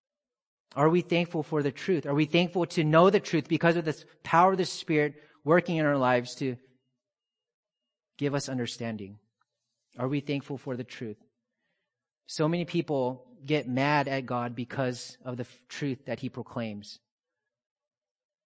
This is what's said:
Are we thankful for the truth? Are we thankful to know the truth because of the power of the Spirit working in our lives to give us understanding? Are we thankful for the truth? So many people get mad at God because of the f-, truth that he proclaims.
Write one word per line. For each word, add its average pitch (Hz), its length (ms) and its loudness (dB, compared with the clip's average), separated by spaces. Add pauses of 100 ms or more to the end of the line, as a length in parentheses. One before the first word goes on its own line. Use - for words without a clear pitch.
(760)
Are 151 140 4
we 175 120 4
thankful 170 400 0
for 147 220 -2
the 143 80 -2
truth? 160 340 -2
Are 143 80 -2
we 151 120 4
thankful 175 420 2
to 165 160 0
know 160 260 8
the 196 120 4
truth - 260 -2
because 170 300 4
of 165 80 -2
the 151 180 -4 (180)
power 180 300 4
of 190 60 0
the 180 80 0
Spirit 151 500 -2 (280)
working 170 340 4
in 156 80 2
our 143 120 2
lives 123 380 2
to 127 220 -4 (1600)
give 139 180 -2
us 139 140 -4
understanding? 113 680 -8 (800)
Are 127 120 -4
we 147 100 -2
thankful 139 380 -6
for 131 180 -8
the 120 80 -8
truth? 110 340 -12 (1120)
So 156 200 0
many 170 180 -2
people 135 600 -2 (180)
get 147 240 -2
mad 139 400 2
at 135 200 -4
God 120 280 -6
because 127 680 -6
of 123 140 -8
the 123 80 -8
f-, - 220 -20
truth 139 380 -6
that 120 140 -6
he 127 100 -6
proclaims. 110 680 -10 (1500)